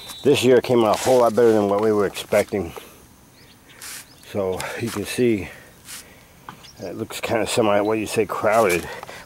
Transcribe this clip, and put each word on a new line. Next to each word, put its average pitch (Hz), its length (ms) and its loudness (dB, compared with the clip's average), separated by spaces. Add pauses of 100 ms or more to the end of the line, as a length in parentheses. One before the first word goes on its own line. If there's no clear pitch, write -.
(240)
This 123 220 2
year 123 160 6
came 120 240 2
out 101 100 4
a - 80 -4
whole 127 160 4
lot 117 160 4
better 117 160 6
than 107 160 2
what 101 140 0
we 110 100 2
were 104 140 2
expecting. 92 640 -2 (1600)
So 92 280 -4 (200)
you 117 120 -6
can 98 140 -8
see 110 440 -2 (1300)
it 95 160 -12
looks 110 240 -10
kinda 113 280 -2
semi, 104 340 2
what 107 160 0
you 104 80 -4
say, 101 220 -2
crowded. 104 600 0 (380)